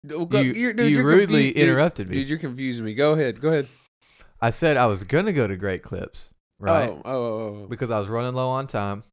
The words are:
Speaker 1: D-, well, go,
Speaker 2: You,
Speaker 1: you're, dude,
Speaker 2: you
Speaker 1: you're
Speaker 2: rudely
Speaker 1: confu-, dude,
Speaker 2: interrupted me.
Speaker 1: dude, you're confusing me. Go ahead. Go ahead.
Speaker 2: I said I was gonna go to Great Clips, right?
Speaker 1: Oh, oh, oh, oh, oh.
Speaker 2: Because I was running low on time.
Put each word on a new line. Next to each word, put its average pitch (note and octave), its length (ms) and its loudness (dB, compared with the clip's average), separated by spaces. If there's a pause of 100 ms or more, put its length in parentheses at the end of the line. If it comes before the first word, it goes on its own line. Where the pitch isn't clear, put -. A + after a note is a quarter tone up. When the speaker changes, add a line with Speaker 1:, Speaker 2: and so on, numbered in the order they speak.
Speaker 1:
D-, D3+ 80 -12
well, E3+ 120 -4
go, E3+ 140 2
Speaker 2:
You, C3 120 2
Speaker 1:
you're, A#3+ 220 -2
dude, A3 160 2
Speaker 2:
you D3 80 4
Speaker 1:
you're C3 80 2
Speaker 2:
rudely D#3+ 400 6
Speaker 1:
confu-, C3+ 80 0
dude, - 140 4
Speaker 2:
interrupted C3 400 0
me. F#2 80 -4
Speaker 1:
dude, C3+ 140 -2
you're D#3 80 -4
confusing B2+ 460 -6
me. A2 100 -6
Go D3 180 4
ahead. C3 280 0
Go D3 80 0
ahead. D3+ 200 0 (720)
Speaker 2:
I A2+ 100 2
said D3+ 260 2
I B2 100 4
was G2+ 180 0
gonna E3+ 280 0
go C3+ 140 2
to F#2+ 100 -4
Great F#2 260 -4
Clips, - 480 -12 (300)
right? C3+ 300 2
Speaker 1:
Oh, D#2 140 -12
oh, A#2+ 80 -8
oh, - 40 -4
oh, A2 460 -6
oh. G2 60 -16
Speaker 2:
Because A#2 220 -6
I A2 80 0
was G2 100 -4
running A#2+ 260 -4
low B2+ 140 -2
on C3 180 -4
time. G2+ 460 -6